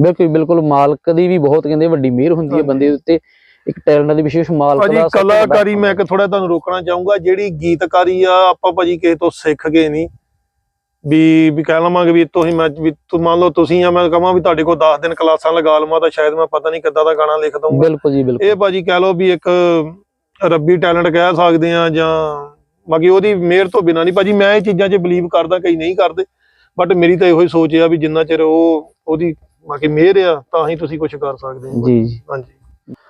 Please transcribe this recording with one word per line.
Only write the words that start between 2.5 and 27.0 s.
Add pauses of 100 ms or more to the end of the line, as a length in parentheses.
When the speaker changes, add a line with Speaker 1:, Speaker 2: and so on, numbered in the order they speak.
Speaker 1:
ਹੈ
Speaker 2:
ਹਾਂਜੀ।
Speaker 1:
ਬੰਦੇ
ਦੇ
ਉੱਤੇ। (460)
ਇੱਕ
ਟੈਲੈਂਟ
ਦੀ
ਵਿਸ਼ੇਸ਼
ਮਾਲਕ
Speaker 2:
ਭਾਜੀ,
Speaker 1:
ਦਾ
ਸਭ
ਤੋਂ
ਵੱਡਾ
Speaker 2:
ਕਲਾਕਾਰੀ
ਮੈਂ
Speaker 1:
ਹੁੰਦਾ।
Speaker 2:
ਇੱਕ
ਥੋੜਾ
ਤੁਹਾਨੂੰ
ਰੋਕਣਾ
ਚਾਹੂੰਗਾ,
ਜਿਹੜੀ
ਗੀਤਕਾਰੀ
ਆ,
ਆਪਾਂ
ਭਾਜੀ
ਕਿਸੇ
ਤੋਂ
ਸਿੱਖ
ਕੇ
ਨਹੀਂ, (1000)
ਵੀ,
ਵੀ
ਕਹਿ
ਲਵਾਂਗੇ
ਵੀ
ਇੱਥੋਂ
ਹੀ
ਮੈਂ, (100)
ਵੀ
ਤੂੰ
ਮੰਨ
ਲਓ
ਤੁਸੀਂ
ਆ,
ਮੈਂ
ਕਹਾਂ
ਵੀ
ਤੁਹਾਡੇ
ਕੋਲ
ਦਸ
ਦਿਨ
ਕਲਾਸਾਂ
ਲਗਾ
ਲਵਾਂ
ਤਾਂ
ਸ਼ਾਇਦ
ਮੈਂ
ਪਤਾ
ਨਹੀਂ
ਕਿੱਦਾਂ
ਦਾ
ਗਾਣਾ
ਲਿਖ
ਦਊਂਗਾ।
Speaker 1:
ਬਿਲਕੁਲ
ਜੀ,
ਬਿਲਕੁਲ।
Speaker 2:
ਇਹ
ਭਾਜੀ
ਕਹਿ
ਲਓ
ਵੀ
ਇੱਕ (920)
ਰੱਬੀ
ਟੈਲੈਂਟ
ਕਹਿ
ਸਕਦੇ
ਆ,
ਜਾਂ (840)
ਬਾਕੀ
ਉਹਦੀ
ਮਿਹਰ
ਤੋਂ
ਬਿਨਾਂ
ਨਹੀਂ
ਭਾਜੀ।
ਮੈਂ
ਇਹ
ਚੀਜ਼ਾਂ
'ਚ
ਬਲੀਵ
ਕਰਦਾ,
ਕਈ
ਨਹੀਂ
ਕਰਦੇ, (580)
but
ਮੇਰੀ